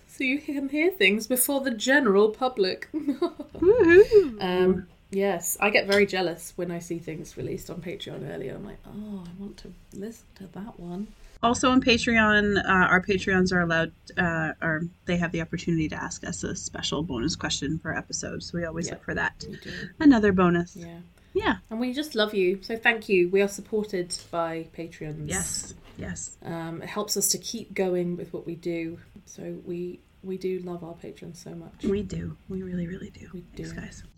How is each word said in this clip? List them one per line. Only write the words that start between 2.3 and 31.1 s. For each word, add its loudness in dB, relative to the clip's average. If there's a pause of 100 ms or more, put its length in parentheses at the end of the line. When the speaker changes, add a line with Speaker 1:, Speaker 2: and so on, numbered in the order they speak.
Speaker 1:
public. -2
<laughs> -14
Speaker 2:
Woohoo! 6
Speaker 1:
Um, 4 (240)
yes, 0
I 4
get -4
very 6
jealous -4
when -6
I -6
see -8
things -12
released -8
on -10
Patreon -10
early. -8
I'm -12
like, -14
"Oh, -12
I -16
want -14
to -18 (200)
listen -14 (120)
to -18
that -14
one." -10 (340)
Speaker 2:
Also 2
on 6
Patreon, 4
uh, -2
our 6
Patreons 2
are 2
allowed, 0 (240)
uh, 0 (100)
or 0 (220)
they 0
have -2
the -4
opportunity -2
to -8
ask -8
us -8
a -6
special -6
bonus -4
question -4
per -6
episode, -8
so -10
we -4
always -6
Speaker 1:
Yeah, -8
Speaker 2:
look -18
for -6
that. -6
Speaker 1:
we -12
do. -14 (300)
Speaker 2:
Another 8
bonus. 4
Speaker 1:
Yeah. -14 (340)
Speaker 2:
Yeah. 0 (120)
Speaker 1:
And -6
we -2
just -6
love 2
you, 2
so -6
thank 2
you. 4
We 4
are 2
supported -4 (140)
by -4
Patreons. -10
Speaker 2:
Yes, -6 (240)
yes. -10
Speaker 1:
Um, -8
it -12
helps -4
us 0
to 2
keep -10
going 0
with -12
what -10
we -6
do, -6 (280)
so -12 (100)
we, -8 (220)
we -8
do -4
love -8
our -12
patrons -16